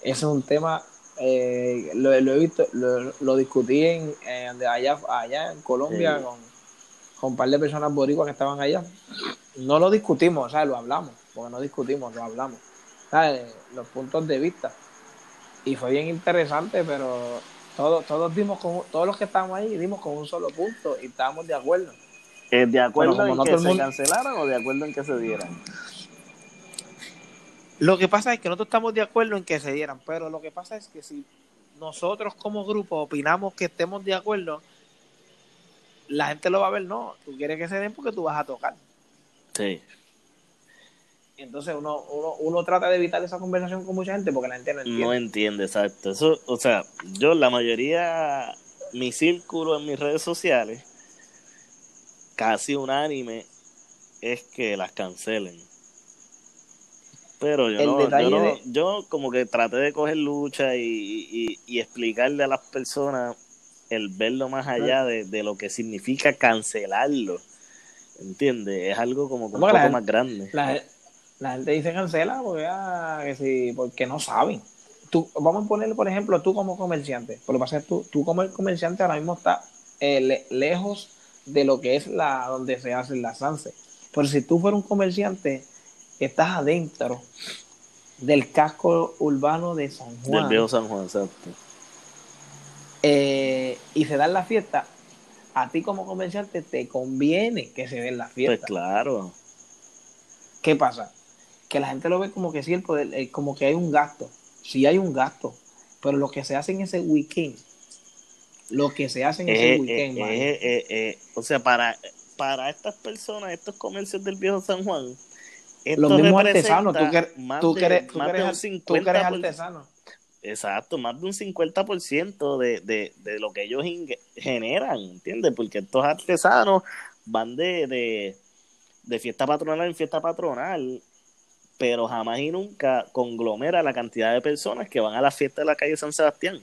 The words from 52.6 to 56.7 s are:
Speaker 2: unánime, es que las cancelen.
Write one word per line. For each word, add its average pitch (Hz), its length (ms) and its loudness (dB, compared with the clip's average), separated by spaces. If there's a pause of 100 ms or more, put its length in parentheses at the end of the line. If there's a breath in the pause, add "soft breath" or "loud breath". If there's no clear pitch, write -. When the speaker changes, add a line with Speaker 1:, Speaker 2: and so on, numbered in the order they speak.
Speaker 2:
unánime, 135 720 -4 (760)
es 120 220 -4
que 107 340 -4
las 92 140 -6
cancelen. 95 680 -6 (1800)